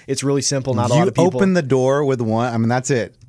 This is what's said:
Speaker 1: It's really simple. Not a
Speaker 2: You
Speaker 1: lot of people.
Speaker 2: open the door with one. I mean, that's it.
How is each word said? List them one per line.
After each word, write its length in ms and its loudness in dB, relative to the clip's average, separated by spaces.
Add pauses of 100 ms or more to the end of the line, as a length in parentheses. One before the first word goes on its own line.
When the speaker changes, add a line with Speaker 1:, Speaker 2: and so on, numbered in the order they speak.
Speaker 1:
It's 160 -4
really 200 0
simple. 320 -4
Not 160 -2
a 40 4
Speaker 2:
You 60 4
Speaker 1:
lot 80 2
of 60 -2
people. 220 2
Speaker 2:
open 180 2
the 80 2
door 420 2
with 160 0
one. 320 0
I 60 -2
mean, 100 0
that's 220 -2
it. 240 -2 (140)